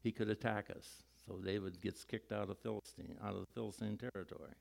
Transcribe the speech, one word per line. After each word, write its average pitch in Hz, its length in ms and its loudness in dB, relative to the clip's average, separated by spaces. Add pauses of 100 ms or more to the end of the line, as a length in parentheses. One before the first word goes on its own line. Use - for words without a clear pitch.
He 113 120 4
could 107 160 4
attack 107 420 4
us. - 320 -10 (240)
So 98 160 -4
David 95 380 2
gets 95 240 -2
kicked - 260 -2
out 104 180 2
of 104 100 -2
Philistine, - 640 -4
out 104 120 0
of 95 80 0
the 95 120 -8
Philistine 107 440 0
territory. 95 640 -6